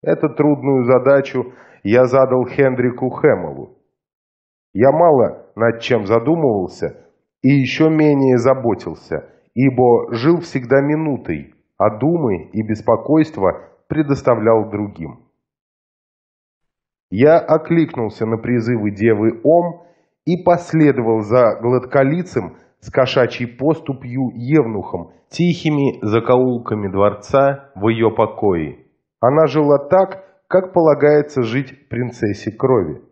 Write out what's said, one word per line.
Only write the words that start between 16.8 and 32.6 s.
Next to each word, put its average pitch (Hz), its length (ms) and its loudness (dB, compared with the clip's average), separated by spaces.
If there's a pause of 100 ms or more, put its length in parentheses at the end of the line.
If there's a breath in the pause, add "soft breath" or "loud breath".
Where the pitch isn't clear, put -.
Я 143 280 4
окликнулся 156 880 -2
на 113 100 -2
призывы 113 540 -2
Девы 110 540 0
Ом 170 400 0 (400 soft breath)
и 175 180 -2
последовал 143 800 2
за 110 400 2
гладколицым 127 960 -2 (240 soft breath)
с - 100 -20
кошачьей 123 580 0
поступью 131 840 -6
евнухом, 113 800 -4 (160 soft breath)
тихими 151 720 -2
закоулками 117 840 0
дворца 117 840 0
в 101 140 -2
её 113 220 0
покои. 98 760 -4 (340)
Она 147 260 2
жила 147 320 2
так, 185 460 -2 (240)
как 185 240 -2
полагается 147 680 2
жить 123 460 -6
принцессе 113 640 -6
крови. 113 600 -2